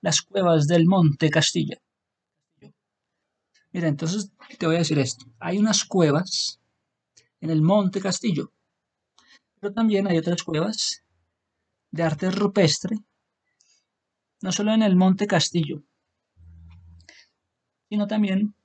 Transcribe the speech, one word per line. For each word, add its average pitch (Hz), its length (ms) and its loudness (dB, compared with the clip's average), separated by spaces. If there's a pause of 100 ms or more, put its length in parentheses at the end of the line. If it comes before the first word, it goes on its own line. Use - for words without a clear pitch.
las - 200 -2
cuevas 170 460 2
del 165 180 4
Monte 165 440 4
Castillo. 156 480 -2 (1900)
Mira, 170 160 -4
entonces 165 440 -4 (280)
te 175 80 -2
voy 160 80 2
a 170 40 0
decir 156 200 0
esto. - 260 -4 (140)
Hay 175 180 -6
unas 214 280 0
cuevas 170 720 0 (800)
en 160 100 -6
el 160 120 2
Monte 190 400 2
Castillo, 190 500 -4 (1080)
pero 202 140 -8
también 208 340 0
hay 170 100 2
otras 170 260 -2
cuevas 165 600 -6 (840)
de 165 140 -4
arte 160 260 -2
rupestre, 202 680 0 (1400)
no 185 100 -4
solo 208 220 -2
en 220 100 4
el 196 120 4
Monte 185 300 4
Castillo, 160 580 -2 (2000)
sino 208 180 -2
también 208 580 -2